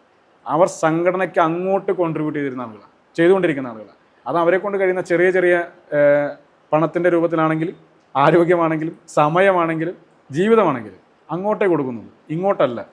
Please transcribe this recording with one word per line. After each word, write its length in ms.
അവർ 140
സംഘടനയ്ക്ക് 560
അങ്ങോട്ട് 500
കോൺട്രിബ്യൂട്ട് 400
ചെയ്തിരുന്ന 260
ആളുകളാണ്, 260
ചെയ്തുകൊണ്ടിരിക്കുന്ന 560
ആളുകളാണ്. 260
അത് 120
അവരെ 220
കൊണ്ട് 160
കഴിയുന്ന 320
ചെറിയ 160
ചെറിയ, 180
ഏഹ്, 340
പണത്തിൻ്റെ 440
രൂപത്തിലാണെങ്കിലും 600
ആരോഗ്യമാണെങ്കിലും 720
സമയമാണെങ്കിലും 760
ജീവിതമാണെങ്കിലും 640
അങ്ങോട്ടേ 380
കൊടുക്കുന്നുള്ളൂ, 400
ഇങ്ങോട്ടല്ല. 440